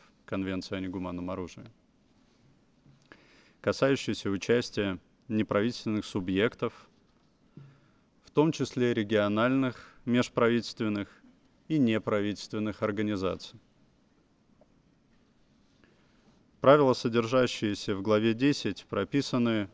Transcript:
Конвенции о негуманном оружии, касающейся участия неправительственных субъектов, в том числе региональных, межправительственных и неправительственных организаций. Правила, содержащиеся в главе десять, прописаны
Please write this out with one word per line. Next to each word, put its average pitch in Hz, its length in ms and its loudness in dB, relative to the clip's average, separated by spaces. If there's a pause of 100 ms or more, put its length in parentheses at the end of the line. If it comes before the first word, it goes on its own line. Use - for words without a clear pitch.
(260)
Конвенции 95 500 -6
о 95 40 -4
негуманном 90 520 -6
оружии, 92 320 -10 (2000)
касающейся 120 680 0
участия 98 720 -2 (300)
неправительственных 107 760 0
субъектов, 98 840 -2 (1400)
в - 60 -20
том 156 220 2
числе 123 420 0
региональных, 110 1040 0 (100)
межправительственных 117 1040 0 (600)
и 156 100 0
неправительственных 107 1040 -2
организаций. 101 760 -4 (3000)
Правила, 135 320 8
содержащиеся 117 1040 0
в 98 80 -6
главе 107 320 4
десять, 127 500 0
прописаны 113 880 0